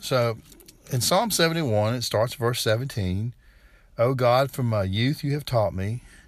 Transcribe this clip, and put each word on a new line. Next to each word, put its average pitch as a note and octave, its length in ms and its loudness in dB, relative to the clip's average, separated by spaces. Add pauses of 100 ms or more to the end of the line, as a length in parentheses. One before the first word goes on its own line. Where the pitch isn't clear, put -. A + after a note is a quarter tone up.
So, A#2+ 380 0 (520)
in B2 120 -2
Psalm G#3 280 2
seventy-one, C#3+ 640 2
it B2+ 80 -4
starts A2+ 320 0
verse A#2+ 280 -2
seventeen. A2 720 -2 (640)
"O C3+ 160 2
God, B2+ 360 2
from B2+ 200 -4
my G#2 140 0
youth A2+ 380 0
you C#3 120 -2
have D3 100 -6
taught A2 300 0
me, G#2 280 -4 (260)